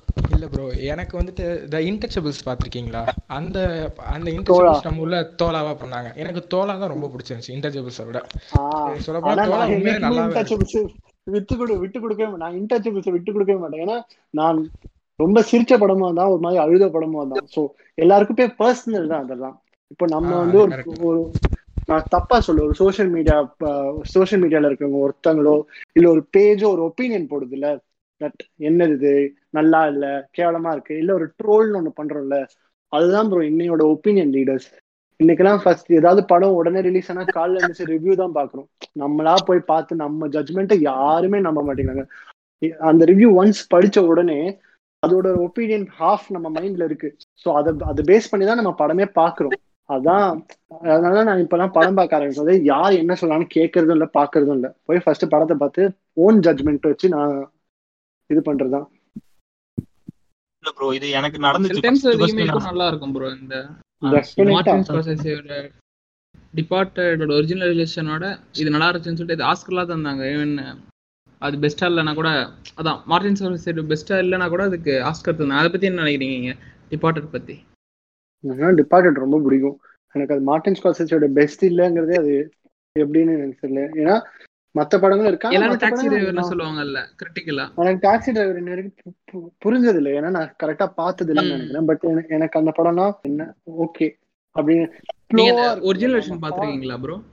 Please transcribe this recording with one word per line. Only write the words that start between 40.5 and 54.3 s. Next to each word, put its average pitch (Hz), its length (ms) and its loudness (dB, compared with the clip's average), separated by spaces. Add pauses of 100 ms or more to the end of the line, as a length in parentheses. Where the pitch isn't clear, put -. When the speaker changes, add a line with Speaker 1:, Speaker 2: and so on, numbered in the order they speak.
Speaker 2:
யாருமே 156 600 0
நம்ப 156 240 -2
மாட்டேங்கிறாங்க. 135 440 -4 (720)
அந்த 165 260 6
ரிவ்யூ 196 320 8
ஒன்ஸ் 196 380 4
படிச்ச 196 240 6
உடனே 170 600 2 (480)
அதோட 185 280 2
ஒப்பீனியன் 208 520 -2 (120)
ஹாஃப் 196 300 0
நம்ம 160 300 -8
மைண்ட்ல 180 240 -6
இருக்கு. 151 340 -6 (160)
So, 156 240 -2
அதை, 156 220 2
அதை 156 360 2
பேஸ் 220 140 2
பண்ணி 196 160 0
தான் 233 160 2
நம்ம 185 160 -2
படமே 170 380 0
பாக்குறோம். 165 440 0 (300)
அதான், 160 560 2 (340)
அதனால 175 440 4
நான் 190 240 2
இப்பெல்லாம் 185 240 0
படம் 180 240 2
பார்க்க 175 240 2
ஆரம்பிச்சது, 147 420 2
யார் 151 320 2
என்ன 170 280 0
சொல்றான்னு 165 340 0
கேட்கறதும் 160 360 2
இல்ல, 160 220 2
பாக்குறதும் 143 400 2